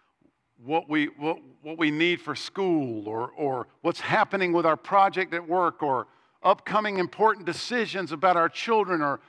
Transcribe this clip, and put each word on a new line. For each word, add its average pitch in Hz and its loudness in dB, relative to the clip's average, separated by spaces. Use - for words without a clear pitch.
What 147 -2
we, 151 0
what, 160 -6
what 156 -12
we 156 2
need 165 0
for 147 -8
school, 139 -4
or, 113 -6
or 131 -4
what's 160 -2
happening 190 0
with 170 2
our 160 4
project 190 2
at 170 -6
work, 175 0
or 127 0
upcoming 196 0
important 196 2
decisions 175 -4
about 170 4
our 165 4
children, 190 0
or 143 -2